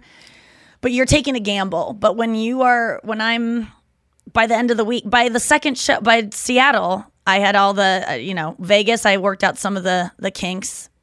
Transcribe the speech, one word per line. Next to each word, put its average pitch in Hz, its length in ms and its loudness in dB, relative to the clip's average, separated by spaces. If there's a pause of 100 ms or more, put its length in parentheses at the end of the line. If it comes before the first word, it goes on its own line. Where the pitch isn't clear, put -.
(800)
But 247 100 -2
you're 254 160 2
taking 277 280 2
a 240 40 -2
gamble. 196 540 -4
But 202 220 0
when 226 200 -2
you 233 260 -2
are, 240 420 2
when 220 180 -6
I'm, 233 500 -2 (600)
by 226 140 2
the 226 100 0
end 233 140 0
of 226 80 0
the 220 80 0
week, 220 240 -4
by 240 200 4
the 233 100 -2
second 294 400 0
show, - 200 0
by 226 320 2
Seattle, 233 760 0 (200)
I 190 100 2
had 202 180 2
all 196 200 4
the, 190 340 2
uh, - 40 -4
you 135 200 -6
know, 160 240 -6
Vegas, 208 480 2
I 196 120 4
worked 190 260 -2
out 185 120 0
some 196 220 -4
of 180 60 -6
the, 180 340 0
the 190 140 -6
kinks. - 580 -10 (120)